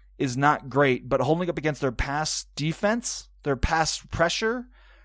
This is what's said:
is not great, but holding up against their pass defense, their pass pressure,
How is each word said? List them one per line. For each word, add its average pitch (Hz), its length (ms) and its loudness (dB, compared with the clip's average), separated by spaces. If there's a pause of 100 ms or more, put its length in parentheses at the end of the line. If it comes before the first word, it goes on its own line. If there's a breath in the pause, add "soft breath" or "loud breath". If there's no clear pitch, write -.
(180)
is 127 180 -2
not 139 340 2
great, 127 380 2
but 127 140 2
holding 165 280 0
up 165 80 -2
against 151 220 -2
their 131 140 0
pass 143 520 -4 (120)
defense, 202 720 -2 (140)
their 143 120 0
pass - 440 0 (120)
pressure, 226 560 0 (380 soft breath)